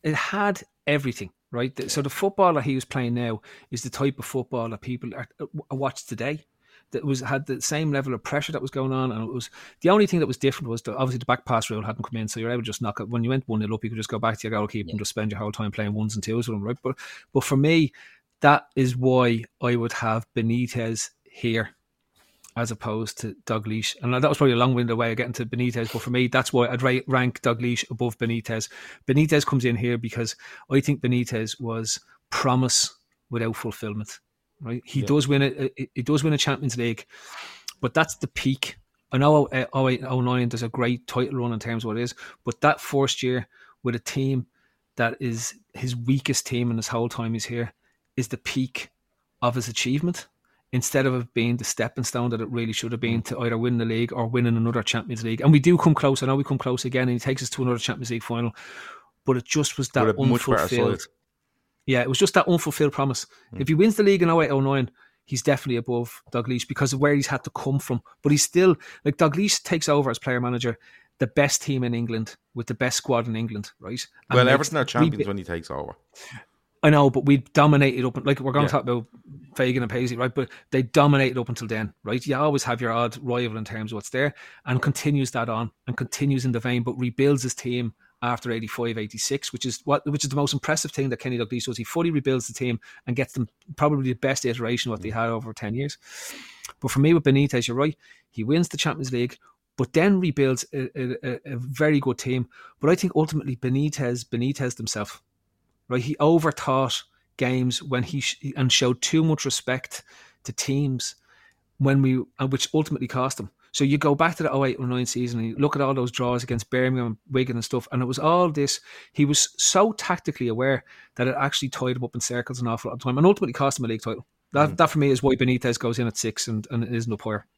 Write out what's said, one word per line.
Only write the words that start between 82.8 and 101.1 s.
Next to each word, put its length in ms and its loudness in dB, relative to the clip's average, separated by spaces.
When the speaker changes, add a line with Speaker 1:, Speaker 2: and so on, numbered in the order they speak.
Speaker 1:
your 100 -2
odd 320 0
rival 340 -2
in 80 -6
terms 280 -8
of 40 -8
what's 140 -12
there, 240 0
and 160 0
continues 500 0
that 160 -2
on 220 -4
and 100 -6
continues 480 -2
in 80 2
the 60 -2
vein, 240 0
but 120 -4
rebuilds 500 2
his 100 -4
team 400 -4
after 300 -4
eighty-five, 480 -4
eighty-six, 540 -6
which 140 -8
is 180 -4
what, 220 0
which 180 -2
is 60 -4
the 60 -4
most 180 0
impressive 360 -2
thing 200 -4
that 80 -4
Kenny 200 -4
Dalglish 280 -4
does. 100 -6
He 80 -8
fully 260 -2
rebuilds 380 0
the 60 -14
team 260 -4
and 80 -2
gets 200 -2
them 140 -2
probably 360 2
the 60 -4
best 260 -2
iteration 460 -2
of 40 -2
what 80 -8
they 80 -6
Speaker 3:
Mm. 40 -8
Speaker 1:
had 140 0
over 240 -4
ten 220 -6
years. 240 -6
But 100 -2
for 100 2
me 140 8
with 100 6
Benitez, 440 4
you're 80 -4
right. 200 0
He 120 -8
wins 260 2
the 80 -10
Champions 360 -2
League, 260 -2
but 160 -2
then 280 4
rebuilds 520 2
a, 160 -4
a, 220 -4